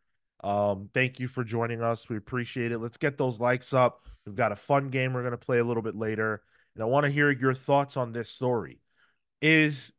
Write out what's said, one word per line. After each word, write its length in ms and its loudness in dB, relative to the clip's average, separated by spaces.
Um, 500 0
thank 260 0
you 80 -6
for 160 -6
joining 380 -4
us. 280 -2
We 80 -4
appreciate 540 -6
it. 80 -4
Let's 180 -10
get 200 -2
those 220 -2
likes 340 0
up. 300 4
We've 100 -14
got 160 2
a 40 -4
fun 340 0
game 240 -2
we're 100 -4
gonna 140 -4
play 220 0
a 40 4
little 200 0
bit 120 -6
later, 480 -2
and 80 -6
I 40 -2
wanna 220 2
hear 220 4
your 220 2
thoughts 440 0
on 140 -4
this 180 -6
story. 500 -4
Is 580 4